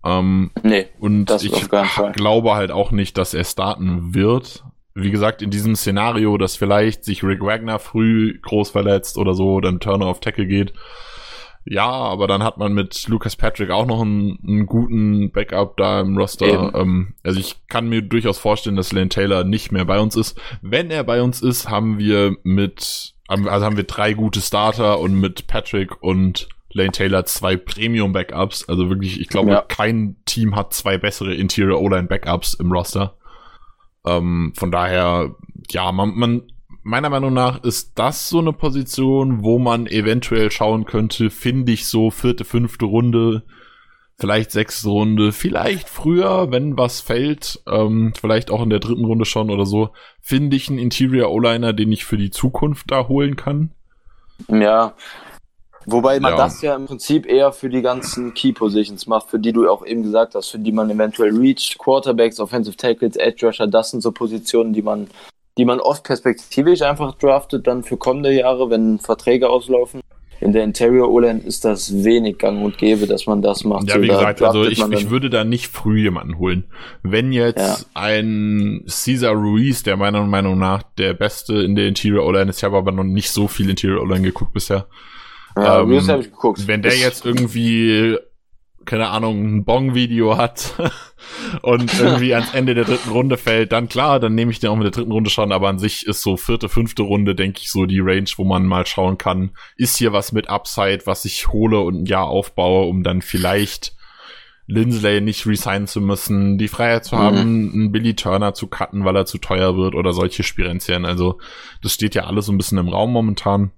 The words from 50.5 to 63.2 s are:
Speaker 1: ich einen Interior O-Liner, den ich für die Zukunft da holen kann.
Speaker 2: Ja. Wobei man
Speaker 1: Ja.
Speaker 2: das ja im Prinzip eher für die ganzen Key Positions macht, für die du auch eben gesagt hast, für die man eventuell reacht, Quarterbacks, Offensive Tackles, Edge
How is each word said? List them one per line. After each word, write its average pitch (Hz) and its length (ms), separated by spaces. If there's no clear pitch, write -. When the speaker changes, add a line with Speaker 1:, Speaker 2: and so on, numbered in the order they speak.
Speaker 1:
ich 135 120
einen 135 120
Interior 123 500
O-Liner, 117 420
den 107 200
ich - 120
für - 120
die 101 140
Zukunft - 600
da 131 160
holen 139 300
kann. 147 340
Speaker 2:
Ja. 110 460
Wobei 131 360
man 131 120
Speaker 1:
Ja. 80 40
Speaker 2:
das - 260
ja 143 140
im 135 100
Prinzip 139 400
eher 135 240
für 135 180
die 123 140
ganzen 123 520
Key 131 180
Positions 104 560
macht, 110 220
für 113 100
die 113 120
du 110 160
auch 101 160
eben 113 200
gesagt 110 320
hast, - 140
für 110 100
die 107 100
man 107 200
eventuell 107 460
reacht, 131 400
Quarterbacks, 123 600
Offensive 104 380
Tackles, 117 400
Edge 117 300